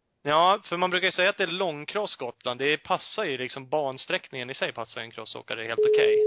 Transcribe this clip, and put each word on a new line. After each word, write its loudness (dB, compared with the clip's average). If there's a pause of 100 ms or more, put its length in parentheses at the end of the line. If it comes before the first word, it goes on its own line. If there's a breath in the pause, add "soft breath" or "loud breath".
(240)
ja, 4
för -6
man 0
brukar 2
ju 0
säga 4
att 0
det 0
är 2
långcross -4
Gotland. -6
Det 2
passar -2
ju -4
liksom, -8
bansträckningen -4
i -8
sig -4
passar -10
en -12
crossåkare -10
helt -4
okej. 6